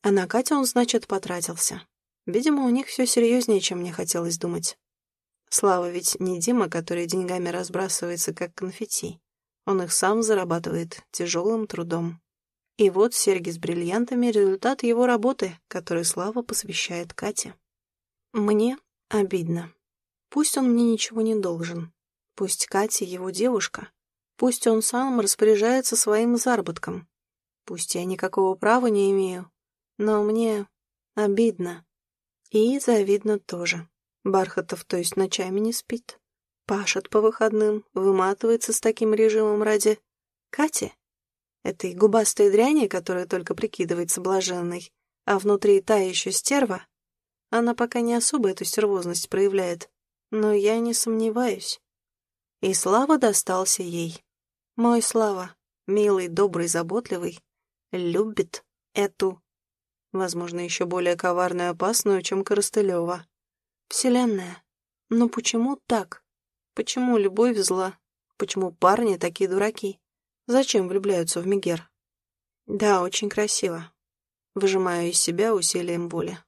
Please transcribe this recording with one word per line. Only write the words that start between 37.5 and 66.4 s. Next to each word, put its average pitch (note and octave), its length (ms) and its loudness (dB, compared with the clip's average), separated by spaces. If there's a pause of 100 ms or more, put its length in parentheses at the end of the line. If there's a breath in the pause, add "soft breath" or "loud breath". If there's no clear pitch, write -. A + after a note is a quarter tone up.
выматывается G3 800 2
с - 80 -2
таким A3+ 320 2
режимом G#3+ 500 4
ради... G#3+ 380 2 (480)
Кати, - 460 -2 (680)
этой F#3 300 -6
губастой G#3 580 4
дряни, A#3+ 360 4
которая F3+ 400 -4
только F3+ 280 -4
прикидывается F3 680 -4
блаженной, F3+ 680 -2 (360)
а G3+ 120 2
внутри G3+ 440 4
та A3 140 2
еще F#3 340 -2
стерва. A3 560 0 (640)
Она A#3 240 2
пока A#3+ 260 -2
не A#3 140 2
особо A#3 340 2
эту F#3+ 160 -4
стервозность F3+ 640 -2
проявляет, F#3+ 640 0 (400)
но G#3+ 240 2
я G#3+ 240 2
не A#3 160 -2
сомневаюсь. A3+ 880 -2 (800)
И F#3+ 100 0
Слава C4 460 2
достался G3 640 0
ей. E3+ 420 -6 (500)
Мой A#3 280 2
Слава, G3+ 520 -2 (320)
милый, G3 420 2
добрый, E3+ 380 0
заботливый, F3 760 -4 (520)
любит F#3 720 -2 (300)
эту, G3 480 -2 (720)
возможно, F3 480 -4
еще F3 260 -4
более F3 280 0
коварную F3+ 540 0
и F3 40 -2
опасную, G3 500 0
чем G3 200 -2
Коростылева. F#3 840 -2 (600)
Вселенная, A3+ 760 0 (440)
ну A#3 200 4
почему A#3+ 580 -2
так? G#3+ 380 -4 (500)